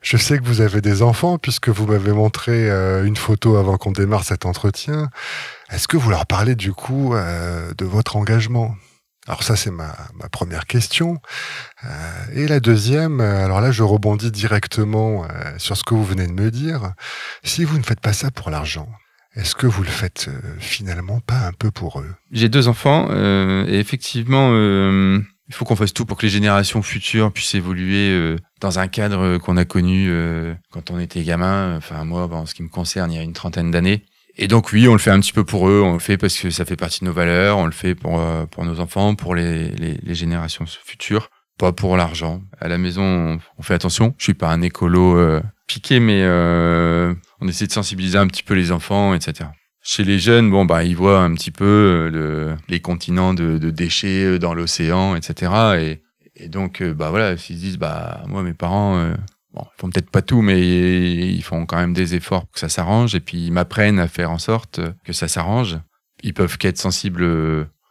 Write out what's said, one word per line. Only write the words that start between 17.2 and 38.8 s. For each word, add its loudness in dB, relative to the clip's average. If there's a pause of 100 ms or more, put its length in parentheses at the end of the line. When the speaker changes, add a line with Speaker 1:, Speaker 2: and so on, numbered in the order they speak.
Speaker 1:
Si -2
vous 0
ne 0
faites -2
pas 0
ça -2
pour -10
l'argent, -6 (460)
est-ce -4
que 0
vous 2
le -4
faites, -6
euh, -12
finalement -6
pas 0
un -4
peu -2
pour -8
eux ? -12 (160)
Speaker 2:
J'ai 2
deux 4
enfants, 2
euh, 2
et 2
effectivement... 0
Euh... 4 (260)
Il -16
faut -6
qu'on 2
fasse 0
tout -4
pour -8
que -2
les 2
générations 2
futures 0
puissent -6
évoluer, 0
euh, 0 (240)
dans -2
un 0
cadre 0
qu'on 0
a 4
connu, 2
euh, -2 (180)
quand -12
on -6
était -6
gamin. -2
Enfin, -8
moi, -4
en -6
ce -12
qui -12
me -10
concerne, -4
il -6
y -6
a -6
une -8
trentaine -4
d'années. 2 (320)
Et -4
donc, 4
oui, 8
on 10
le 8
fait 4
un 8
petit 0
peu 2
pour 2
eux, 6
on 4
le 0
fait 0
parce -2
que -4
ça -4
fait -6
partie -6
de -6
nos -2
valeurs, 2
on 2
le -2
fait -2
pour, -2
euh, -2
pour -10
nos -4
enfants, 0